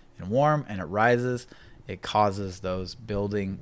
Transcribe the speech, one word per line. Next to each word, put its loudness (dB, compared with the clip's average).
and -10
warm 2
and -6
it -4
rises, 2
it -8
causes 2
those -4
building, -2